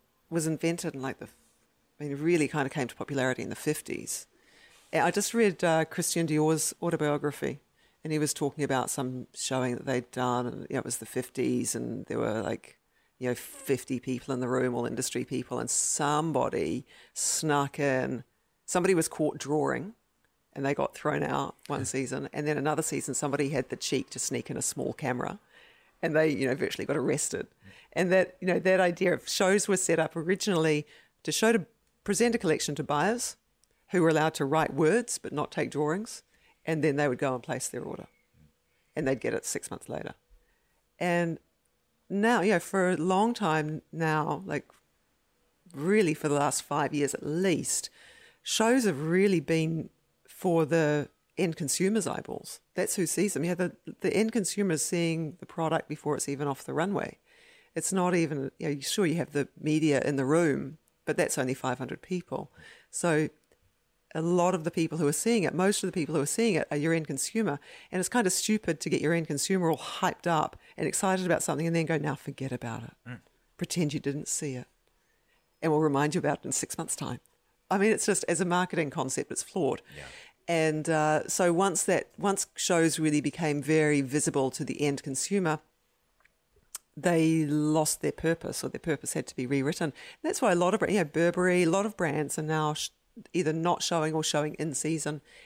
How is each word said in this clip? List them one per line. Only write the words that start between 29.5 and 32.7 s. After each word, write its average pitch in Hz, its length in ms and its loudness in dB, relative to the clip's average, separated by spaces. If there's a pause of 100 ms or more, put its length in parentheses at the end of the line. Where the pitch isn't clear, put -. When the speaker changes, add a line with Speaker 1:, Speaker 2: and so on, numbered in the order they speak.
Speaker 1:
were 190 80 2
set 160 220 2
up 160 180 -2
originally 160 720 2 (360)
to - 80 -4
show, 220 220 4
to 214 140 2 (360)
present 226 320 2
a 226 40 0
collection 156 380 0